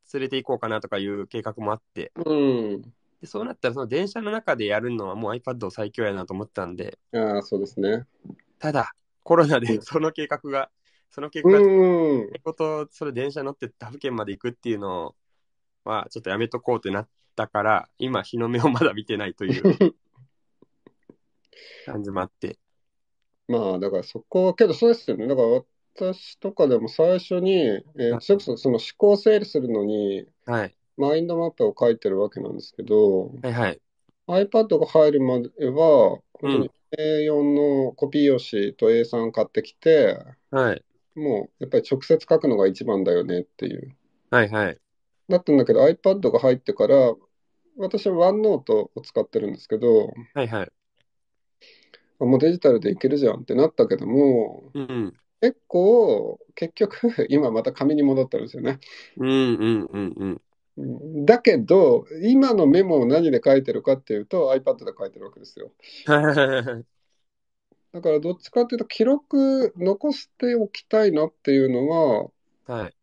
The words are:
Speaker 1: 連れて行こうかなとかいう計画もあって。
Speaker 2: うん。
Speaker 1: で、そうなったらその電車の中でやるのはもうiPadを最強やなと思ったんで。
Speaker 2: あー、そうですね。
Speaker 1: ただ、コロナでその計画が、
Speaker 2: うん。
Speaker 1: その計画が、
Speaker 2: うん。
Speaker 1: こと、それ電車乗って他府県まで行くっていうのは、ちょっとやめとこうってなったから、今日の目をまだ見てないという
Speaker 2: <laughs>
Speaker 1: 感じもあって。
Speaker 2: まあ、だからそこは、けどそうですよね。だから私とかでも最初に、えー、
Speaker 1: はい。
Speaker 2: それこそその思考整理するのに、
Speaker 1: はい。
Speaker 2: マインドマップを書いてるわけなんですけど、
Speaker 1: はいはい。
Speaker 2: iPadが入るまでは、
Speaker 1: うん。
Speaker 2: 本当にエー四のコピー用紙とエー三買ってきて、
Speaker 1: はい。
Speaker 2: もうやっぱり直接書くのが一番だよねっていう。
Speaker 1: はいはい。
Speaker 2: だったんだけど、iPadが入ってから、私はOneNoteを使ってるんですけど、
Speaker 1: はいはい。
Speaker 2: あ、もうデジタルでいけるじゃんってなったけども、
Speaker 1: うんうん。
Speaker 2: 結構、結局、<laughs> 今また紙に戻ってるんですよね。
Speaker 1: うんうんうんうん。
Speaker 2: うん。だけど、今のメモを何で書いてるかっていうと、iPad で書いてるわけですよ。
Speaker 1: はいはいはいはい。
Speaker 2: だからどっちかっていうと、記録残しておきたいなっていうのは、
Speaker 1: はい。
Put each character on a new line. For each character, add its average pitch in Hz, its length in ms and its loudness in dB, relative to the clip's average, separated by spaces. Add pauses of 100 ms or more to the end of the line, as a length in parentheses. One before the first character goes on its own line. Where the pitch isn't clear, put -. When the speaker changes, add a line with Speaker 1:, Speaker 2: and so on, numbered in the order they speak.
(140)
Speaker 1:
連 139 80 -6
れ 131 80 -6
て 135 80 -6
行 127 80 -8
こ 139 100 -4
う 110 40 -8
か 113 100 -6
な 107 100 -4
と 98 100 -16
か 101 100 -6
い 98 80 -6
う 101 200 -8
計 113 140 -10
画 107 160 -10
も 104 140 -6
あ 107 40 -2
っ 113 60 -16 (120)
て。 - 220 -12
Speaker 2:
う 156 180 -6
ん。 120 480 -2 (380)
Speaker 1:
で、 - 60 -20
そ 104 160 -10
う - 40 -8
な - 80 -12
っ - 40 -18
た 127 120 -4
ら 117 40 -8
そ 131 80 -10
の 123 60 -8
電 156 200 -4
車 226 140 -12
の 208 100 -8
中 214 240 -4
で 110 120 -6
や 104 120 -2
る 120 120 -8
の 110 160 -8
は 95 80 -10
も 107 160 -6
う - 20 -6
iPad 123 320 -10
を 92 60 -8
最 104 200 -10
強 117 120 -6
や 101 100 -4
な 95 120 -10
と 95 80 -12
思 95 120 -8
っ - 20 -20
た 95 180 -10
ん 87 100 -12
で。 - 240 -12 (140)
Speaker 2:
あ 113 260 -2
ー、 - 20 -10
そ 202 160 -6
う - 20 -2
で 135 80 -4
す 135 120 -14
ね。 208 260 -2 (540)
Speaker 1:
た 156 120 -6
だ、 131 220 -2 (300)
コ 165 120 2
ロ 165 120 4
ナ 143 120 2
で 113 220 -2
そ - 180 -4
の 156 120 -2
計 151 160 -10
画 143 120 -8 (100)
が、 135 120 -4
Speaker 2:
う - 40 -6
ん。 - 20 -20 (420)
Speaker 1:
そ - 120 -16
の 147 80 -10
計 156 120 -10
画 175 100 6
が、 202 80 6
Speaker 2:
う 180 580 4
ん。 104 140 -6 (120)
Speaker 1:
こ 160 100 -8
と、 156 380 -6
そ - 140 -12
れ 147 60 -8
電 131 200 -6
車 143 120 -10
乗 139 80 -8
っ 139 60 -16
て 123 120 -12
他 - 180 -20
府 123 100 -18
県 131 180 -6
ま 107 80 -6
で 101 100 -8
行 98 80 -14
く 123 80 -4
っ 120 40 -14
て - 160 -12
い 113 60 -2
う 101 40 -8
の 92 360 -8 (680)
は、 107 280 -6
ち - 80 -14
ょ - 20 -20
っ - 20 -20
と 92 60 -8
や 95 80 -4
め 113 100 -4
と 120 120 -8
こ 123 160 -4
う - 20 -4
っ - 20 -4
て 95 120 -6
な 101 100 -4
っ - 80 -14 (260)
た 110 120 -6
か 104 160 -4
ら、 107 340 0
今 123 260 -4
日 - 140 -10
の 117 120 -4
目 120 120 -2
を 147 80 2
ま 120 120 -2
だ 120 120 0
見 104 120 -12
て 107 120 -6
な 101 80 -6
い 90 80 -10
と - 120 -10
い 131 140 -4
う - 40 -14
Speaker 2:
<laughs> 185 320 2 (1900)
Speaker 1:
感 104 180 -10
じ 98 80 -12
も 95 100 -4
あ 95 40 -4
っ 95 60 -16
て。 - 260 -12 (880)
Speaker 2:
ま 110 280 -2
あ、 90 40 -4
だ 98 100 -4
か 98 80 -4
ら 92 60 -4
そ - 160 -14
こ 185 280 -2
は、 180 60 0
け 220 140 4
ど - 60 0
そ 233 140 0
う - 20 6
で 233 40 4
す - 160 -6
よ 120 80 -2
ね。 110 100 -6
だ 139 80 0
か 127 60 0
ら 120 220 2 (320)
私 - 440 -10
と 196 120 -8
か 180 160 2
で 127 100 2
も 113 120 -2
最 180 280 2
初 180 220 -6
に、 190 160 0
え 120 280 0 (140)
ー、 120 140 0
Speaker 1:
は 120 60 -2
い。 113 40 -8
Speaker 2:
そ - 120 2
れ 101 40 2
こ 101 60 -6
そ 120 140 -6
そ - 120 -2
の 120 60 2
思 113 100 -4 (120)
考 202 200 4
整 214 220 2
理 208 60 -8
す 156 140 -2
る 127 100 -4
の 107 140 -2
に、 101 440 -4 (180)
Speaker 1:
は 117 200 -2
い。 92 100 -14 (220)
Speaker 2:
マ 143 180 0
イ 160 60 0
ン 170 60 -6
ド 170 100 -4
マ 165 100 -2
ッ 156 40 -6
プ - 140 0
を 135 120 0
書 120 120 2
い 113 80 2
て - 120 -4
る 95 100 -2
わ 101 100 0
け - 100 -12
な 104 100 -10
ん - 80 -12
で - 40 -14
す - 140 -20
け - 80 -12
ど、 104 480 2 (100)
Speaker 1:
は 127 80 -6
い 120 40 -6
は 117 160 0
い。 - 120 -10 (460)
Speaker 2:
iPad 202 500 2
が 147 80 2
入 151 280 4
る 143 80 2
ま 127 180 0
で 120 100 -8 (200)
は、 139 420 6
Speaker 1:
う - 40 -6
ん。 - 60 -18 (120)
Speaker 2:
本 139 180 -4
当 135 80 2
に 135 120 -4 (280)
エ 156 220 0
ー - 20 0
四 147 320 0
の 139 380 0
コ 135 160 -4
ピ 147 100 -2
ー 147 60 4
用 135 120 4
紙 101 380 -4
と 113 160 4
エ 117 100 4
ー 117 40 0
三 117 260 -4
買 110 140 -2
っ - 20 -20
て - 160 -4
き - 100 -14
て、 151 500 2 (280)
Speaker 1:
は 127 220 2
い。 - 100 -10 (320)
Speaker 2:
も 139 340 -4 (100)
う - 40 -8
や 123 40 -12
っ - 40 -16
ぱ 127 80 2
り - 100 -6
直 135 140 -2
接 160 260 0
書 160 100 4
く 156 80 -2
の 117 100 2
が 98 100 4
一 98 160 -2
番 98 200 -2
だ 92 80 0
よ 87 120 2
ね 87 180 -4
っ - 20 -8
て - 220 -12
い 90 100 -8
う。 - 200 -16 (340)
Speaker 1:
は 123 140 4
い 101 60 0
は 104 200 -2
い。 76 80 -12 (520)
Speaker 2:
だ 180 80 2
っ 175 60 0
た - 80 0
ん 143 60 6
だ 131 80 4
け - 80 2
ど、 113 100 6
iPad 175 480 2
が 117 80 2
入 127 160 2
っ - 20 -10
て - 160 -8
か 107 140 0
ら、 127 280 4 (640)
私 202 300 -4
は 180 240 2
OneNote 208 420 0
を - 300 -2
使 - 160 -4
っ 104 80 -2
て - 120 -4
る 107 80 -6
ん 101 60 -8
で - 60 -16
す - 80 -20
け 110 120 -4
ど、 113 340 4 (220)
Speaker 1:
は 139 80 -2
い 120 40 -4
は 110 160 -6
い。 - 80 -12 (1500)
Speaker 2:
あ、 120 60 -2
も 131 120 4
う - 20 6
デ 160 120 4
ジ 175 80 -2
タ 143 120 6
ル 117 80 4
で 101 120 -2
い 98 60 -4
け 131 120 0
る 147 80 0
じ 139 100 2
ゃ 107 60 2
ん - 80 -10
っ - 40 -16
て 123 100 -4
な 139 120 4
っ 160 60 -2
た 113 140 2
け 95 100 -2
ど - 80 -8
も、 127 680 0
Speaker 1:
う 143 60 -8
ん 139 40 -6
う - 20 -8
ん。 120 280 -6 (280)
Speaker 2:
結 254 160 0 (100)
構、 180 720 2 (160)
結 - 180 -8
局、 - 280 -2
<laughs> - 280 0
今 139 220 2
ま 113 120 -2
た 131 80 -2
紙 147 240 0
に 147 80 2
戻 135 220 2
っ 131 40 -14
て - 80 -6
る 113 60 -4
ん - 40 -10
で - 40 -18
す - 60 -16
よ 131 60 -10
ね。 135 160 -4 (380)
Speaker 1:
う 131 80 -4
ん 131 40 0
う 135 40 2
ん 113 580 0
う 98 80 -8
ん 98 160 -6
う 98 100 -8
ん。 92 160 -6 (360)
Speaker 2:
う 139 80 -10
ん。 143 400 -8
だ 233 140 6
け 196 180 -4
ど、 127 480 4 (180)
今 254 300 4
の 190 120 2
メ 160 180 4
モ 165 180 2
を 120 40 2
何 156 260 2
で 120 120 0
書 135 120 6
い 135 80 2
て 123 80 -6
る 110 120 -4
か 135 100 2
っ 131 80 -4
て - 120 -6
い 107 40 -2
う 104 80 -6
と、 147 260 -2
iPad 131 340 -2
で 98 120 -10
書 101 80 -10
い 95 60 -12
て - 80 -20
る 98 60 -18
わ - 80 -20
け - 60 -20
で - 60 -20
す - 140 -20
よ。 - 120 -16 (340)
Speaker 1:
は 147 160 4
い 151 40 2
は 151 80 4
い - 20 2
は 135 260 2
い 117 40 -6
は 120 140 -8
い。 117 60 -18 (1080)
Speaker 2:
だ 175 80 -14
か 175 100 0
ら 151 80 2
ど 165 120 -6
っ 180 80 -8
ち - 100 -20
か 240 120 0
っ 240 60 0
て 240 80 -6
い - 20 -4
う - 20 -4
と、 240 60 -4
記 - 200 -2
録 269 720 0
残 202 340 -2
し - 200 -10
て 240 240 -2
お 220 120 0
き - 160 -16
た 220 220 2
い 196 60 4
な 156 140 0
っ 160 80 -8
て - 180 -2
い 135 140 4
う 131 40 2
の 127 180 0
は、 151 420 0 (360)
Speaker 1:
は 113 240 -8
い。 - 120 -20